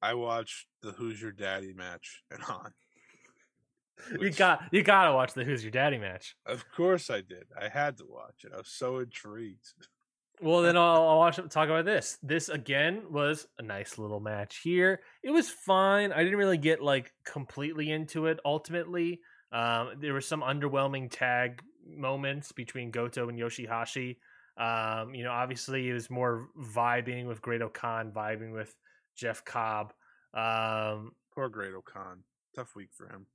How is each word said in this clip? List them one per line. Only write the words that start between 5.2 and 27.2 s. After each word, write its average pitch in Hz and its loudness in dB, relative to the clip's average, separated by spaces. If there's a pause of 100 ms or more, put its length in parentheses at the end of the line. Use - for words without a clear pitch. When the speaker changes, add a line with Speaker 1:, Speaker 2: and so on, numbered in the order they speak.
Speaker 2:
the 131 -4
Who's 123 -2
Your 107 -10
Daddy 135 2
match. 95 -8 (100)
Speaker 1:
Of 117 -6
course 175 0
I 107 -2
did. 92 -18 (140)
I 107 -6
had 143 -2
to 78 -20
watch - -18
it. - -20
I - -14
was 95 -14
so 127 -6
intrigued. 113 -12 (680)
Speaker 2:
Well, 170 6
then 170 8
I'll, 170 8
I'll 156 8
watch 165 6
it, 175 -8
talk 156 2
about 160 2
this. - 0
This, 151 0
again, 151 0
was 147 0 (140)
a - -12
nice 104 -8
little 104 -6
match 104 -6
here. 180 4 (200)
It 262 -6
was 330 4
fine. 196 4
I 156 4
didn't 196 2
really 190 4
get, 156 2
like, 135 2 (120)
completely 151 -6
into 156 -2
it, 160 2
ultimately. 170 -2 (320)
Um, 117 0
there 143 -2
were 135 0
some 151 -4
underwhelming 135 0
tag 123 0 (260)
moments 139 -4
between 123 -8
Goto 120 -4
and 120 -8
Yoshihashi. 117 -4 (400)
Um, 113 -2
you 123 -8
know, 123 -4
obviously, 127 -2
it 123 -2
was 117 -6
more 123 -2 (120)
vibing 120 -2